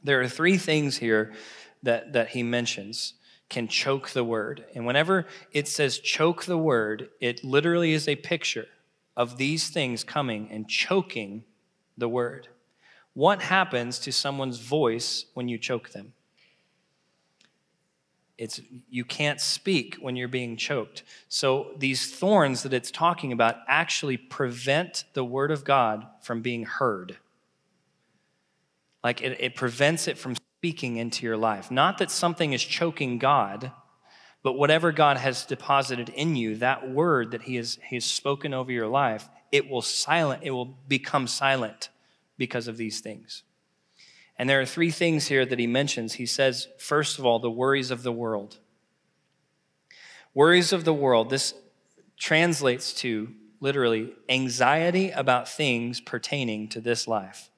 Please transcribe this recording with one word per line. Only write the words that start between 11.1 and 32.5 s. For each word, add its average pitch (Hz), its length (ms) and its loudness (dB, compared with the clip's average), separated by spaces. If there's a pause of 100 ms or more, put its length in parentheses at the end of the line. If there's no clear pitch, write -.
the 117 100 -2
word. 123 380 -4 (680)
What 180 260 4
happens 131 600 0
to 135 120 -8
someone's 135 460 -2
voice 120 760 0
when 123 160 -6
you 117 100 -4
choke 117 320 -6
them? 101 220 -16 (2250)
It's, 113 240 -10 (300)
you 123 160 -6
can't 147 340 -2
speak - 560 -2
when 127 180 -6
you're 123 140 -4
being 123 300 -4
choked. - 460 -4 (260)
So 135 480 0
these 135 360 -2
thorns 165 500 4
that 131 100 -2
it's 123 160 -2
talking 165 420 0
about 117 240 4 (100)
actually 143 520 0
prevent 135 840 -2 (100)
the 135 100 -2
word 135 260 -2
of 143 140 -2
God 110 420 4 (140)
from 117 220 -6
being 117 220 -4
heard. 98 520 -2 (1900)
Like, 123 200 -2
it, 127 180 -6
it 127 140 -2
prevents 139 540 0
it 143 100 -6
from 127 160 -8
speaking 143 640 -6
into 117 280 -6
your 113 120 0
life. 107 340 0
Not 147 280 4
that 190 120 0
something 170 420 0